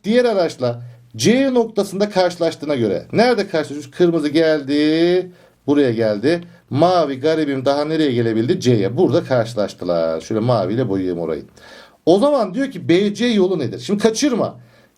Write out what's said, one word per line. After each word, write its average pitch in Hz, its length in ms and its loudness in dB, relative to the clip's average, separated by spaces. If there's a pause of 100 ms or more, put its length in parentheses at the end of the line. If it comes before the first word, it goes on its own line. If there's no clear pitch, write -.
diğer 240 220 2
araçla 160 580 -2 (320)
C 247 380 2
noktasında 208 560 -2
karşılaştığına 170 680 0
göre, 107 380 0
nerede 220 340 2
karşılaşmış? 147 440 -6
Kırmızı 165 360 2
geldi, 156 1040 2 (360)
buraya 143 240 4
geldi. 113 500 0 (280)
Mavi 151 500 0
garibim 143 460 -2
daha 143 200 0
nereye 156 260 0
gelebildi? 117 480 0
C'ye. 117 380 0
Burada 165 260 2
karşılaştılar. 90 1000 -2
Şöyle 110 200 -4
maviyle 113 480 0
boyayayım 92 300 -2
orayı. 80 240 -6 (600)
O 180 140 4
zaman 247 340 0
diyor 269 180 -4
ki - 180 -6
B 196 240 2
C 233 120 -4
yolu 190 340 0
nedir? 107 200 -6
Şimdi 202 240 -2
kaçırma. 220 560 0 (380)